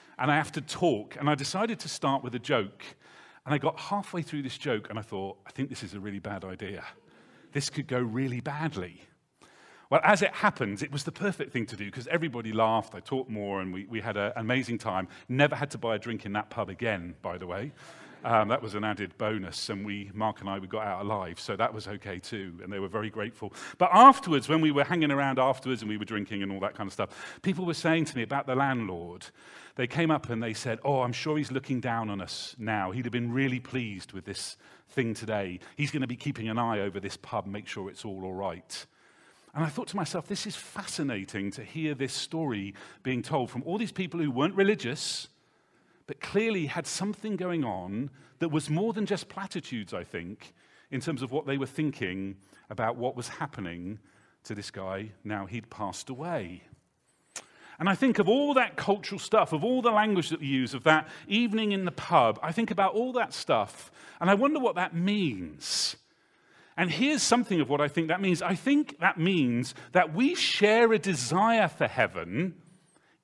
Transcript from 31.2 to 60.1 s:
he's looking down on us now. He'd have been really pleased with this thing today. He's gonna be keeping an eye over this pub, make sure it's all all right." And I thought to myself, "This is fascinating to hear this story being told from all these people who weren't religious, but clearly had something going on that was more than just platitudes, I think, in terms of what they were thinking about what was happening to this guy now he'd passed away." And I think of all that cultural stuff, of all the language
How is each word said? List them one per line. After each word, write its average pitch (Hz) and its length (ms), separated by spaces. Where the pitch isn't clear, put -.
he's 135 140
looking 127 280
down 117 300
on 98 120
us - 360
now. 107 320
He'd 120 160
have 120 60
been 120 200
really 127 280
pleased 113 540
with 92 120
this - 320
thing 113 240
today. 101 460
He's 147 140
gonna 131 160
be - 100
keeping 117 320
an 113 80
eye 117 220
over 98 200
this 95 180
pub, 98 280
make 101 220
sure 98 200
it's - 160
all 95 220
all 92 80
right." 92 540
And 156 100
I 160 60
thought 185 180
to - 80
myself, 175 320
"This - 180
is 190 120
fascinating 107 920
to - 120
hear 151 320
this 131 180
story 110 600
being 123 180
told 131 280
from 123 140
all 170 140
these 220 160
people 175 260
who 151 100
weren't 135 240
religious, 190 760
but 147 120
clearly 208 460
had 156 200
something 208 520
going 175 260
on 101 460
that 165 100
was 151 200
more 196 220
than 202 140
just - 240
platitudes, 127 640
I 87 100
think, 87 500
in 135 80
terms 131 220
of 123 100
what 147 140
they 139 120
were 135 100
thinking 98 680
about 117 280
what 123 180
was 120 140
happening 95 720
to 110 120
this 101 160
guy 98 420
now 104 220
he'd 113 240
passed - 400
away." 127 540
And 165 80
I 196 80
think 247 240
of 175 80
all 285 280
that 240 200
cultural 202 440
stuff, 185 340
of 151 100
all 254 180
the 233 80
language 208 420